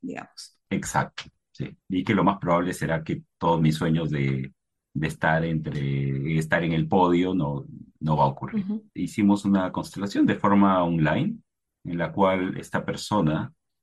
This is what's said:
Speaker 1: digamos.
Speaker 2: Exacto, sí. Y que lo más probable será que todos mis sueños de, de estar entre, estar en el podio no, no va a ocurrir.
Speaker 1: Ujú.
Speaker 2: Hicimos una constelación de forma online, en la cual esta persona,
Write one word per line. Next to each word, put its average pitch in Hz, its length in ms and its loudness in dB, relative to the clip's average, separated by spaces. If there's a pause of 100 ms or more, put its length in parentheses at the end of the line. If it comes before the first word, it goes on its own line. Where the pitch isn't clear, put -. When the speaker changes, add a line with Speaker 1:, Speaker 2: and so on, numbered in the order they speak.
Speaker 1:
digamos. - 560 -16 (120)
Speaker 2:
Exacto, - 540 -4 (280)
sí. - 240 -12 (120)
Y 92 160 -2
que 107 100 2
lo 92 100 4
más 92 140 2
probable 87 360 0
será 80 280 -2
que 80 200 -6 (160)
todos 82 220 2
mis 78 160 4
sueños 80 340 0
de, 67 420 -2 (420)
de 76 120 -2
estar 80 380 0
entre, 73 960 -2
estar 82 240 0
en 85 100 0
el 80 160 0
podio 90 460 4
no, 71 300 -2 (360)
no 76 160 0
va 71 80 4
a 143 40 4
ocurrir. 180 360 -4
Speaker 1:
Ujú. 208 200 -6 (100)
Speaker 2:
Hicimos 101 500 2
una 95 280 2
constelación 101 540 -2
de 104 100 2
forma 98 480 4
online, 80 540 0 (460)
en 85 140 -6
la 80 140 -4
cual 95 440 2
esta 90 280 -6
persona, 80 680 -2 (300)